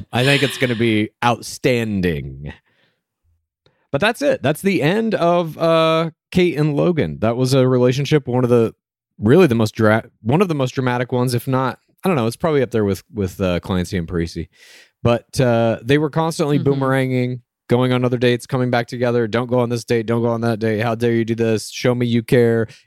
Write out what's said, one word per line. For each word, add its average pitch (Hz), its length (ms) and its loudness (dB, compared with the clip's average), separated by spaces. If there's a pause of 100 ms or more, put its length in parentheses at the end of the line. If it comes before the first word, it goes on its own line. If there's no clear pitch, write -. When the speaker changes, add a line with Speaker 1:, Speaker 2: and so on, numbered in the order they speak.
(120)
Speaker 1:
I 120 120 0
think 139 180 2
it's 131 160 -2
gonna 123 180 -2
be 110 340 0 (140)
outstanding. 90 1300 -2 (1400)
But 139 100 -2
that's 220 200 -2
it. 277 200 0
That's 151 200 -2
the 190 200 0
end 208 340 0
of, 170 420 0
uh, 160 540 2 (200)
Kate 180 260 2
and 151 180 0
Logan. 143 440 0
That 113 160 0
was 127 180 0
a 127 140 4
relationship, 127 600 2
one 127 180 0
of 117 40 -2
the, 117 240 4 (460)
really 143 280 6
the 117 80 2
most 110 200 0
dra-, 110 280 2 (180)
one 135 200 2
of 202 60 2
the 165 80 -2
most 131 160 -2
dramatic 123 400 -4
ones, 123 220 0
if 120 140 -4
not, 131 320 -2 (240)
I - 40 0
don't 185 80 2
know. 117 100 0
It's 117 120 -4
probably 151 240 0
up 113 100 -2
there 110 140 2
with, 98 180 -2 (100)
with, 98 280 -4
uh, 90 180 0
Clancy 90 380 -4
and 82 100 -4
Parisi. 85 400 -6 (560)
But, 120 380 0
uh, 117 420 0
they 135 140 2
were 151 120 -2
constantly 160 480 -2
Speaker 2:
Mm-hmm. 135 260 0
Speaker 1:
boomeranging, 127 580 -2 (260)
going 127 260 2
on 123 120 0
other 123 120 0
dates, 120 280 0
coming 127 260 -2
back 120 160 -2
together. 120 400 -2
"Don't 117 200 -2
go 123 120 0
on 120 100 0
this 120 160 -4
date. 117 200 0
Don't 117 160 0
go 117 80 0
on 117 120 -2
that 117 180 -2
date. 110 220 -2
How 117 140 -2
dare 117 180 0
you 117 120 0
do 113 100 -2
this? 113 340 -2
Show - 260 -2
me 123 100 -2
you 117 180 0
care. 117 440 2 (200)